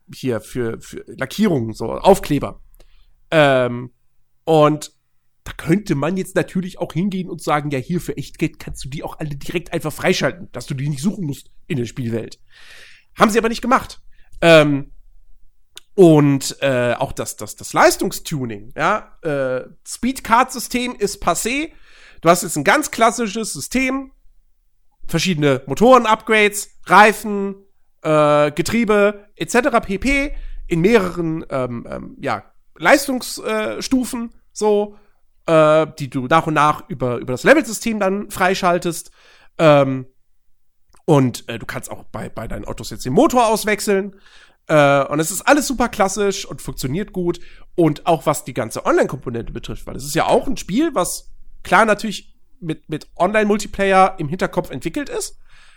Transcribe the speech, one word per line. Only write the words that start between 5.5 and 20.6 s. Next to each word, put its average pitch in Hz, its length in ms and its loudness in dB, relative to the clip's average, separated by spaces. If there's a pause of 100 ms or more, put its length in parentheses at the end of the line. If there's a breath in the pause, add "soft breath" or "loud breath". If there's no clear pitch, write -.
könnte 175 420 -2
man 151 220 -2
jetzt 185 180 -6
natürlich 175 440 -4
auch - 160 -8
hingehen 185 340 -4
und 165 140 -12
sagen, 147 280 -2
ja, 135 80 -2
hier 175 220 -4
für - 160 -8
Echtgeld - 420 -8
kannst - 240 -12
du 135 60 -10
die 139 160 -10
auch - 140 -12
alle 143 180 -8
direkt - 380 -8
einfach 160 180 -6
freischalten, 139 600 -2
dass 120 120 -12
du - 80 -8
die 139 160 -4
nicht 135 140 -6
suchen 190 240 -4
musst - 240 -10 (160)
in 156 100 -4
der 120 80 -2
Spielwelt. 113 560 -6 (760 loud breath)
Haben 214 160 4
sie 233 80 0
aber 226 120 2
nicht 233 100 -6
gemacht. - 400 -2 (400)
Ähm, 151 520 6 (1000)
und, 147 680 6
äh, 123 320 2
auch - 180 -4
das, - 240 -10
das, - 200 -14
das - 160 -14
Leistungstuning, 135 1040 0
ja, 175 460 -4
äh, 135 420 -4 (200)
Speedcard-System 247 1080 -2